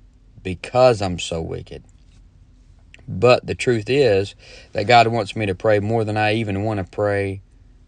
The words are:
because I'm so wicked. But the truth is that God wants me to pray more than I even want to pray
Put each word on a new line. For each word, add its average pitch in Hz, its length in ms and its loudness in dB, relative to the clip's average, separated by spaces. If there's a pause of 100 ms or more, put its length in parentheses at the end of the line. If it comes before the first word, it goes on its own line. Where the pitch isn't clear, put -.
(420)
because 113 640 2
I'm 87 160 -4
so 85 200 -6
wicked. 85 440 -12 (1200)
But 113 380 2
the 98 100 -6
truth 113 340 -2
is 113 440 2 (380)
that 104 160 -4
God 117 200 6
wants 113 280 -4
me 110 100 -4
to 95 100 -2
pray 107 240 2
more 110 240 -2
than 107 140 -4
I 107 160 0
even 104 300 -4
want 110 160 -4
to 92 40 -6
pray 98 580 -4 (460)